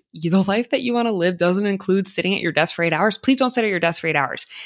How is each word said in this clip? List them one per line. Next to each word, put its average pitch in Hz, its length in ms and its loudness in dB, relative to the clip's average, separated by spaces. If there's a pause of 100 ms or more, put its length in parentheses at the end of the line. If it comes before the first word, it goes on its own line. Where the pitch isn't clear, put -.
(120)
you, 165 180 -4
the 190 140 4
life 214 260 0
that 269 100 0
you 240 140 -2
wanna 233 180 0
live 180 240 0
doesn't 180 300 2
include 196 420 0
sitting - 260 -2
at 190 60 -2
your 165 120 -2
desk 160 220 0
for 170 100 -2
eight 165 100 0
hours, 202 240 0
please 269 180 0
don't 254 140 2
sit 240 140 0
at 214 60 0
your 180 100 -2
desk 170 200 0
for - 60 -6
eight 156 100 0
hours. 135 300 -2 (180)